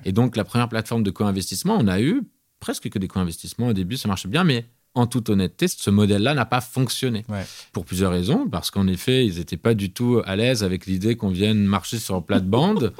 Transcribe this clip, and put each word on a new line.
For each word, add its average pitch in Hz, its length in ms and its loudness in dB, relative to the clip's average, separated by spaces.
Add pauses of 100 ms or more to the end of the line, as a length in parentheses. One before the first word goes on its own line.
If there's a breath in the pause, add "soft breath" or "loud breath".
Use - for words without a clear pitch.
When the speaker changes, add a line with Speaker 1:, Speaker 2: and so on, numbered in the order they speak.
Speaker 1:
Et 95 80 -2
donc, 120 240 2
la 104 80 0
première 120 240 -2
plateforme 113 340 -2
de 98 80 0
co-investissement, 101 680 -2
on 107 80 4
a 92 120 2
eu 202 220 2 (380)
presque - 300 -6
que 110 80 -4
des 92 100 -2
co-investissements. 92 600 -4
Au 120 40 2
début, 95 240 -2
ça 117 120 -6
marchait 95 200 -4
bien, 151 160 0
mais 123 220 2 (280)
en 120 120 4
toute 120 220 -2
honnêteté, 98 400 2
ce - 220 -4
modèle-là 104 440 4
n'a 127 120 0
pas 123 140 0
fonctionné. 123 680 -2
Speaker 2:
Ouais. 101 160 -6 (280 loud breath)
Speaker 1:
Pour 92 120 -6
plusieurs 92 260 0
raisons, 120 380 0
parce 101 240 -6
qu'en 95 160 2
effet, 123 360 2
ils 90 140 -2
étaient 85 200 -6
pas 117 160 4
du 98 180 -2
tout 120 320 2
à 95 100 -4
l'aise 113 300 0
avec 90 220 -2
l'idée 95 280 0
qu'on 110 140 -2
vienne 104 340 2
marcher 101 380 0
sur 95 240 -4
plate-bande, 117 760 2